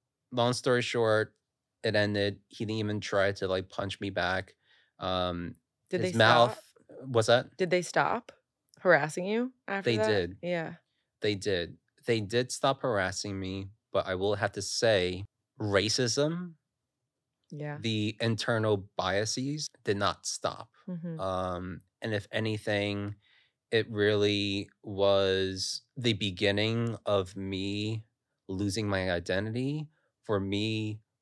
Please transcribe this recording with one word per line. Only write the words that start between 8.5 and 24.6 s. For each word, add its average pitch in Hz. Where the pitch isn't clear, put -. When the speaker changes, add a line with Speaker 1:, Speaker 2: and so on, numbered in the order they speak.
Speaker 2:
harassing 165
you 240
after 196
Speaker 1:
They 113
Speaker 2:
that? 214
Speaker 1:
did. 95
Speaker 2:
Yeah. 170
Speaker 1:
They 107
did. 92
They 113
did 117
stop 135
harassing 98
me, 95
but 92
I 95
will 98
have 104
to 101
say, 95
racism, 127
Speaker 2:
Yeah. 147
Speaker 1:
the 110
internal 110
biases 120
did 104
not 98
stop. -
Speaker 2:
Mm-hmm. 170
Speaker 1:
Um, 92
and 110
if 101
anything, 104
it 113
really 104